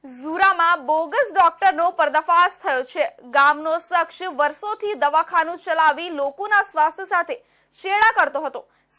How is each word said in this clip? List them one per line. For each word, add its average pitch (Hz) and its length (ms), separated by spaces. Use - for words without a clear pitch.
ઝુરામાં 339 640
બોગસ 330 480
ડોક્ટરનો 339 580
પર્દાફાશ 330 600
થયો 262 200
છે. 285 280
ગામનો 294 540
શખ્સ 339 460
વર્ષોથી 370 680
દવાખાનું 320 640
ચલાવી 320 520
લોકોના 349 520
સ્વાસ્થ્ય 320 440
સાથે 349 300
ચેડા 415 340
કરતો 311 260
હતો. - 260